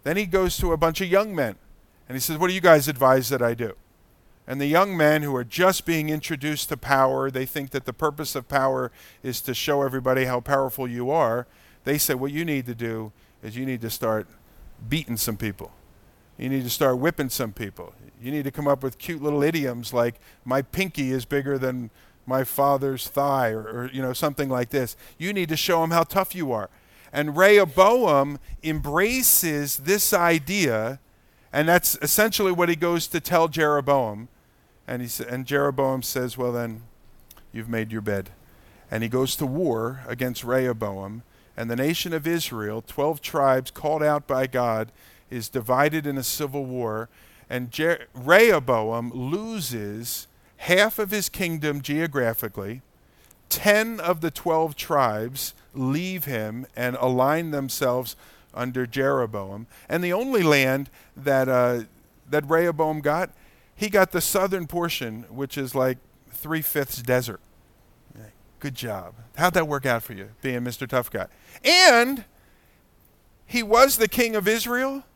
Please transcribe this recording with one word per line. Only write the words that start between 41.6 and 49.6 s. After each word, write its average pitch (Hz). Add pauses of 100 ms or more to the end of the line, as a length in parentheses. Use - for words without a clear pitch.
the 117
nation 165
of 156
Israel, 113
twelve 147
tribes 135
called 151
out 147
by 135
God, 117 (380)
is 120
divided 139
in 139
a 131
civil 139
war, 113 (400)
and 123
Je-, 160 (160)
Rehoboam 123
loses 127 (320)